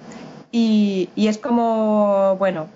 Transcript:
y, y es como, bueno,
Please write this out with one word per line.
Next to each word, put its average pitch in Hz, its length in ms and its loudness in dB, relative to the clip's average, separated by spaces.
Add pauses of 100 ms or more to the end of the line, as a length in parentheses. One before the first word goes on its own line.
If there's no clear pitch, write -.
(520)
y, 214 600 2
y 214 140 2
es 214 100 -2
como, 214 1000 2
bueno, 180 380 -2